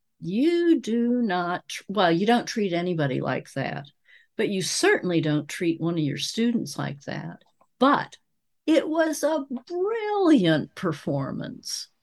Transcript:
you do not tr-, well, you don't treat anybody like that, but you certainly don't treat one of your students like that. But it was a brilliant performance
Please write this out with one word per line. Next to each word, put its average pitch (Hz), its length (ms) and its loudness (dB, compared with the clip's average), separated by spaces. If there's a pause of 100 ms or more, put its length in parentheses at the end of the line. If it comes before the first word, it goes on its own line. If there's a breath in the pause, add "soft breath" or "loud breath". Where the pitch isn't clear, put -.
(220)
you 311 580 2
do 240 420 0
not 180 460 -2
tr-, - 220 -12
well, 190 220 4
you 175 140 2
don't 233 200 4
treat 202 280 -2
anybody 160 480 0
like 135 320 -4
that, 139 340 -6 (500 soft breath)
but 208 120 0
you 190 120 -2
certainly 180 600 2
don't 151 280 0
treat - 320 -2
one 170 140 0
of 165 40 -2
your 143 180 0
students 226 600 -2
like 139 240 -6
that. - 420 -10 (360)
But - 380 2 (480)
it 311 220 4
was 320 360 0
a 294 220 -2 (220)
brilliant 359 1080 2
performance - 1120 -6 (160)